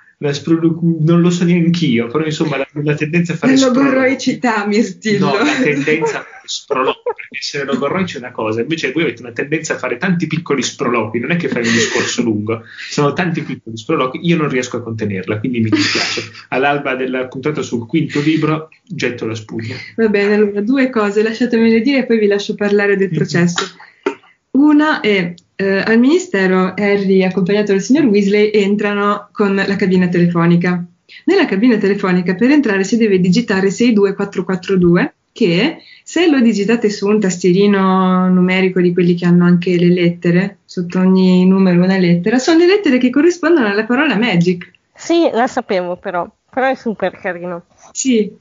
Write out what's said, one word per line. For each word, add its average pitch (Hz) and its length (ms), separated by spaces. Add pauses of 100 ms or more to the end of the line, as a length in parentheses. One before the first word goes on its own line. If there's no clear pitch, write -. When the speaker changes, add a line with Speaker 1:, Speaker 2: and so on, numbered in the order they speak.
(180)
Speaker 1:
la 147 140
sproloqu-, 165 680
non 170 200
lo 175 100
so 175 140
neanch'io, 165 600
però 151 180
insomma 151 320
la, 135 120 (160)
la 147 100
tendenza 165 380
a 175 40
fare 254 160
Speaker 2:
La 269 60
Speaker 1:
sproloqui. 262 260
Speaker 2:
logorroicità, 254 840
Mirtillo. 202 600
Speaker 1:
No, 196 120
la 151 220
tendenza 151 600
a - 20
fare - 220
sproloqui, - 720
perché - 240
essere 143 240
logorroici 139 500
è - 40
una 120 120
cosa, 110 300
invece 139 320
voi 165 100
avete - 200
una 120 100
tendenza 147 420
a - 40
fare 123 180
tanti 175 320
piccoli 143 340
sproloqui, 120 560
non 131 140
è 175 40
che 135 120
fai 120 180
un 117 60
discorso 117 500
lungo, 110 400 (260)
sono 143 260
tanti 165 280
piccoli 117 340
sproloqui, 131 460
io 170 140
non 151 120
riesco 127 280
a 113 60
contenerla, 107 580
quindi 123 200
mi 110 100
dispiace. 104 520 (280)
All'alba 139 440
della 127 320
puntata 135 360
sul 113 240
quinto 147 340
libro 151 480 (180)
getto 127 400
la 110 80
spugna. 113 400 (220)
Speaker 2:
Va 226 120
bene, 202 260
allora 208 260
due 254 300
cose, 214 340
lasciatemele 226 560
dire 269 180
e 254 80
poi 233 140
vi 208 80
lascio 202 260
parlare 202 420
del 190 140
Speaker 1:
Mhm. 156 60
Speaker 2:
processo. 175 480 (920)
Una 302 460
è, 190 320 (240)
eh, 196 220
al 226 200
ministero 190 800
Harry, 196 460
accompagnato 202 500
dal 196 80
signor 277 240
Weasley, 208 480
entrano 202 800
con 196 220
la 196 220
cabina 185 320
telefonica. 175 760 (400)
Nella 339 220
cabina 214 320
telefonica 190 560
per 240 160
entrare 220 340
si 220 140
deve 208 200
digitare 190 520
sei 233 240
due 196 200
quattro 202 300
quattro 190 320
due, 180 380 (180)
che 220 460 (260)
se 349 240
lo 277 120
digitate 214 500
su 202 180
un 214 100
tastierino 185 1120
numerico 185 540
di 175 100
quelli 175 220
che 175 100
hanno 175 220
anche 175 320
le 175 100
lettere, 175 800
sotto 180 320
ogni 185 480
numero 185 360
una 185 140
lettera, 180 420
sono 330 200
le 349 80
lettere 359 320
che 247 100
corrispondono 302 600
alla 208 180
parola 247 320
magic. 180 520 (240)
Speaker 3:
Sì, 330 380
la 233 140
sapevo 180 500
però, 180 340 (220)
però 262 160
è 269 60
super 190 440
carino. 175 460 (280)
Speaker 2:
Sì, 226 380 (100)